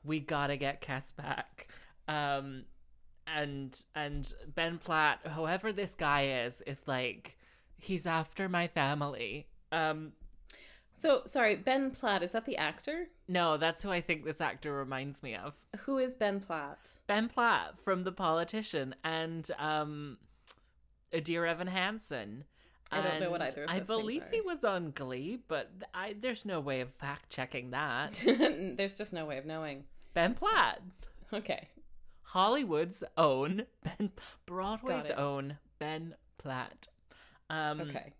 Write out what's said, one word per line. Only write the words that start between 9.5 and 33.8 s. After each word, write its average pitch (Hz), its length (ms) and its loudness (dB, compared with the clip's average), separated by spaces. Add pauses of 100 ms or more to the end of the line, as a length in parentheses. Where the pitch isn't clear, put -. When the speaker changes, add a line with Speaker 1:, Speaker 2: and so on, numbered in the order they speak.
Speaker 1:
Um, 156 420 2 (800)
Speaker 2:
So, 285 320 6
sorry, 226 320 6
Ben 262 340 2
Platt, 202 320 2
is 180 80 -2
that 226 140 0
the 269 120 -2
actor? 311 500 -2 (200)
Speaker 1:
No, 170 300 4
that's 165 260 2
who 196 80 -2
I 175 80 2
think 160 240 0
this 151 180 -4
actor 147 320 -2
reminds 135 480 -4
me 120 140 -6
of. 101 180 -8 (280)
Speaker 2:
Who 277 160 0
is 254 180 2
Ben 202 240 2
Platt? 151 380 -6 (300)
Speaker 1:
Ben 214 200 4
Platt 196 500 4
from 185 280 2
The 185 80 0
Politician 170 880 0
and, 160 440 -2 (120)
um, 151 580 0 (960)
Dear 165 340 0
Evan 170 220 0
Hansen. 180 800 -2 (460)
Speaker 2:
I 156 100 2
don't 156 180 2
know 175 100 2
what 170 120 0
Speaker 1:
And 135 100 0
Speaker 2:
either 143 140 -6
of 156 40 -4
Speaker 1:
I 180 100 0
Speaker 2:
those 190 80 -4
things 220 120 0
Speaker 1:
believe 226 240 -2
Speaker 2:
are. - 80 -12
Speaker 1:
he 453 100 0
was 349 220 -2
on 180 280 2
Glee, 139 480 -6 (100)
but 160 320 -2
th-, - 120 -12
I, 202 260 -6
there's 240 260 -4
no 180 160 0
way 135 180 0
of 127 140 -4
fact - 360 -8
checking 127 420 -6
that. 139 420 -2 (100)
Speaker 2:
<laughs> 233 540 4
There's 196 200 -2
just 208 160 -6
no 160 120 -4
way 143 120 -4
of 135 80 -8
knowing. 156 380 -6 (300)
Speaker 1:
Ben 220 220 4
Platt. 403 440 4 (540)
Speaker 2:
Okay. - 340 -4 (560)
Speaker 1:
Hollywood's 185 800 2 (140)
own 156 480 4 (180)